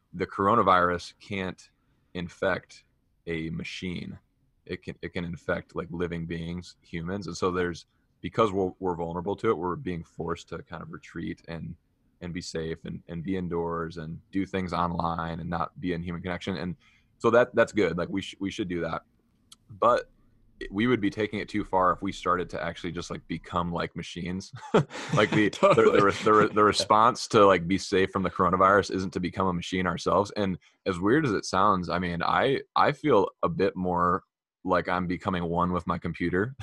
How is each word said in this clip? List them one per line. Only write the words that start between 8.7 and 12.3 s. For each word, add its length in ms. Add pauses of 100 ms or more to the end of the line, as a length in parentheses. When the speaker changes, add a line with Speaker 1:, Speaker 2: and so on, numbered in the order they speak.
Speaker 1:
we're 180
vulnerable 400
to 140
it, 80
we're 180
being 280
forced 460
to 120
kind 200
of 100
retreat 560
and, 260 (460)
and 120